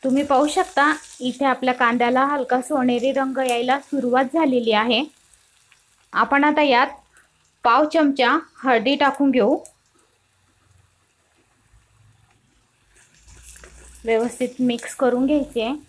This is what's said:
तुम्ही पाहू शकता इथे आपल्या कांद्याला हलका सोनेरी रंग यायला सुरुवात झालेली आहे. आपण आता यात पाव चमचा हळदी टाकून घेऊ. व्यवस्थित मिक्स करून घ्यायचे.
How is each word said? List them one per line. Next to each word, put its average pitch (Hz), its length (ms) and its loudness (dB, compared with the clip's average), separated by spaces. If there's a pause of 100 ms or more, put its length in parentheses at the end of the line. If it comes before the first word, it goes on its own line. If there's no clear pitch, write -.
तुम्ही 269 180 0
पाहू 285 240 2
शकता 302 500 0 (240)
इथे 254 240 -4
आपल्या 254 300 0
कांद्याला 247 500 0
हलका 269 360 -2
सोनेरी 247 520 -2
रंग 269 260 -4
यायला 254 420 -2
सुरुवात 262 440 -2 (100)
झालेली 254 380 0
आहे. 220 300 0 (1080)
आपण 277 320 0
आता 302 180 2
यात 262 240 4 (800)
पाव 247 200 4
चमचा 285 520 0 (200)
हळदी 240 400 0
टाकून 277 340 0
घेऊ. 247 260 2 (4000)
व्यवस्थित 233 560 -2
मिक्स 240 340 -4
करून 254 320 0
घ्यायचे. 269 460 -2 (160)